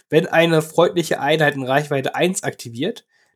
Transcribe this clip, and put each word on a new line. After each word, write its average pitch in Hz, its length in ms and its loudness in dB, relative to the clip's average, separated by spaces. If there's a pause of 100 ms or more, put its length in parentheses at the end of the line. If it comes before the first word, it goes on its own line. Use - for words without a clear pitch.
Wenn 165 180 4
eine 165 340 4
freundliche 165 580 0
Einheit 147 360 0
in 135 80 -6
Reichweite 139 520 -2
eins 175 280 -2
aktiviert, 127 600 -8 (300)